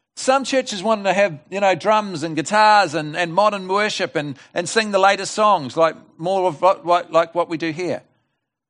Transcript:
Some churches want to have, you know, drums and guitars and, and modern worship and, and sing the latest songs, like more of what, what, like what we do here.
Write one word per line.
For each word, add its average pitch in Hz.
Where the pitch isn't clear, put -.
Some 262
churches 254
want 208
to 190
have, 185
you 190
know, 196
drums 196
and 160
guitars 208
and, 151
and 170
modern 196
worship 196
and, 147
and 175
sing 214
the 196
latest 196
songs, 190
like 160
more 185
of -
what, 185
what, 175
like 165
what 170
we 165
do 165
here. 151